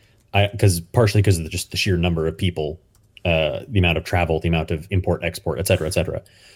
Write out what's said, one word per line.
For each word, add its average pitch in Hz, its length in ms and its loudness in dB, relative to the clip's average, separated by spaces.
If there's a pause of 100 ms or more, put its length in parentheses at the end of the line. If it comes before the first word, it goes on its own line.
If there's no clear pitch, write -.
(340)
I, 101 140 4
'cause 95 320 2
partially 107 420 2
'cause 98 160 4
of 85 60 -6
the, 80 60 -8
just - 220 -8
the - 60 -8
sheer 92 200 0
number 82 300 0
of 82 100 -4
people, 80 420 -4 (460)
uh, 78 420 0
the 101 120 0
amount 85 180 2
of 78 80 -4
travel, 82 340 0
the 87 80 -2
amount 82 240 0
of 82 180 -6
import, 87 340 -2
export, 82 360 -6
et 95 80 -4
cetera, 82 200 2
et 78 60 -4
cetera. 82 280 -2 (340)